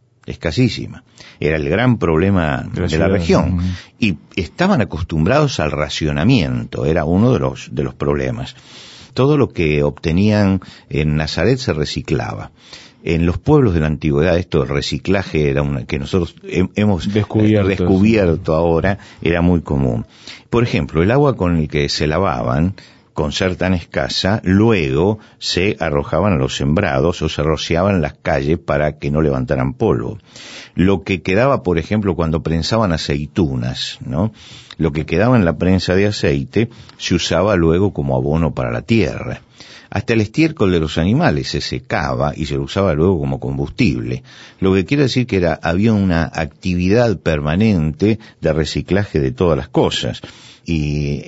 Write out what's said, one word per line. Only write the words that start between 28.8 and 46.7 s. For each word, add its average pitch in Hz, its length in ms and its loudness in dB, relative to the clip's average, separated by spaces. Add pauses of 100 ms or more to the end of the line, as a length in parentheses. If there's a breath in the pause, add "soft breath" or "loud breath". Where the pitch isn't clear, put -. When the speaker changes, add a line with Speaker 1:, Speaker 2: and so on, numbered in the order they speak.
Speaker 1:
que 71 140 -6
no 78 100 0
levantaran 65 520 -2
polvo. 71 440 -2 (560 loud breath)
Lo 92 300 2
que 92 180 -4
quedaba, 117 400 2
por 87 160 0
ejemplo, 98 380 -2
cuando 80 260 -2
prensaban 82 500 0
aceitunas, 71 1120 -4
¿no? 85 280 -2 (460 loud breath)
Lo 80 140 0
que 76 140 -4
quedaba 110 300 2
en 104 80 4
la 82 120 2
prensa 92 380 2
de 98 140 4
aceite 90 600 0 (300 loud breath)
se - 160 -2
usaba 90 420 2
luego 85 380 4
como 69 220 -2
abono 73 360 0
para 62 200 -4
la 58 100 -4
tierra. 85 580 -2 (480 loud breath)
Hasta - 240 -4
el 110 80 2
estiércol 117 520 0
de 85 80 2
los 78 180 -2
animales 90 500 0
se 71 140 -4
secaba 67 760 -4
y 78 80 -6
se 73 120 -4
lo 69 80 -4
usaba 95 280 0
luego 82 280 2
como 67 200 -4
combustible. 65 840 -2 (360 loud breath)
Lo 95 140 4
que 95 100 2
quiere 143 200 0
decir 123 220 0
que 98 120 -2
era, 82 240 2
había 98 320 2
una 90 300 2
actividad 90 960 0